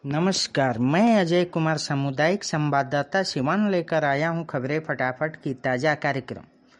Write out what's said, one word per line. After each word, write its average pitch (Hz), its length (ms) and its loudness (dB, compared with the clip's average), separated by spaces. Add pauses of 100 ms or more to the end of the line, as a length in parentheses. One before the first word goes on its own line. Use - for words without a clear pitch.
नमस्कार, 143 720 0
मैं 196 400 4
अजय 175 260 2
कुमार, 160 320 0
सामुदायिक 147 680 0
संवाददाता 143 800 0
सिवान, 180 480 0
लेकर 165 320 0
आया 143 260 0
हूं 165 160 -4
खबरें 143 340 -2
फटाफट 143 560 -4
की 143 180 -6
ताज़ा 131 420 0
कार्यक्रम। 139 460 -4 (380)